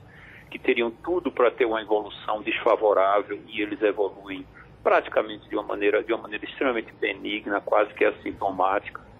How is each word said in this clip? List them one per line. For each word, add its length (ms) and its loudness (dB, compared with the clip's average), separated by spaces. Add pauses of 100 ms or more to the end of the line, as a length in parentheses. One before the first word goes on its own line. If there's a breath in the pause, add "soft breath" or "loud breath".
(500 loud breath)
que 80 -12
teriam 320 0
tudo 400 -4
para 200 4
ter 140 0
uma 180 0
evolução 580 -2
desfavorável 1000 2 (100)
e 120 -6
eles 220 -4
evoluem 640 -2 (360 loud breath)
praticamente 680 0
de 80 -4
uma 80 -2
maneira, 380 2
de 100 -4
uma 100 -2
maneira 220 -10
extremamente 500 -4
benigna, 640 -4
quase 340 2
que 100 2
assintomática, 960 -2 (200)